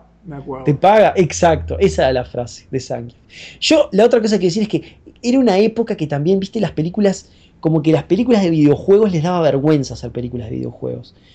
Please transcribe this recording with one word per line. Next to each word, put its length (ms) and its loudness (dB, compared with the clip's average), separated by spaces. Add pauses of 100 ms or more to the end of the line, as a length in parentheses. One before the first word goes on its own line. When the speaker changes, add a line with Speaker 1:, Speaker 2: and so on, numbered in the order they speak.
(260)
Speaker 1:
Me 120 -16
acuerdo. 260 -14
Speaker 2:
¿Te 100 2
paga? 440 4
Exacto, 640 0
esa 240 0
era 100 2
la 120 -2
frase 460 -10
de 80 -4
Zangief. 380 -12 (420)
Yo, 320 2
la 140 4
otra 160 2
cosa 180 0
que 60 0
decir 180 -2
es 60 -4
que 280 -6 (240)
era 160 0
una 200 2
época 400 0
que 100 -4
también, 320 0
viste, 220 -6
las 100 -2
películas, 580 -2 (300)
como 220 0
que 100 2
las 120 2
películas 380 0
de 80 0
videojuegos 600 2
les 120 -2
daba 180 0
vergüenza 540 0
hacer 160 -12
películas 380 -8
de 60 -10
videojuegos. 580 -10 (220)